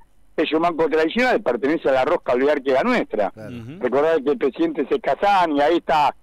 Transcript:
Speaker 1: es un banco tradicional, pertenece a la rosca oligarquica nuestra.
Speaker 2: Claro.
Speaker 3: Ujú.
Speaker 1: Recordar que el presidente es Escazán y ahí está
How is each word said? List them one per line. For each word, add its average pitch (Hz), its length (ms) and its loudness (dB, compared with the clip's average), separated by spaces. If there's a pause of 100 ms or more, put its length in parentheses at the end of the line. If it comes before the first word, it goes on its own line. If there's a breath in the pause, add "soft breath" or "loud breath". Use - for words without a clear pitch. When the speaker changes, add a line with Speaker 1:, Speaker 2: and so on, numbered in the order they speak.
(360)
Speaker 1:
es 147 160 -2
un 160 100 2
banco 165 260 0
tradicional, 160 540 0
pertenece 135 460 -2
a 139 40 2
la 131 120 2
rosca 151 280 -2
oligarquica 135 500 0
nuestra. 156 480 -2
Speaker 2:
Claro. 110 260 -16
Speaker 3:
Ujú. 120 240 -14
Speaker 1:
Recordar 143 420 0
que 139 80 -2
el 131 80 0
presidente 151 440 -2
es - 80 -4
Escazán 160 680 0
y 143 40 2
ahí 160 160 4
está 151 460 0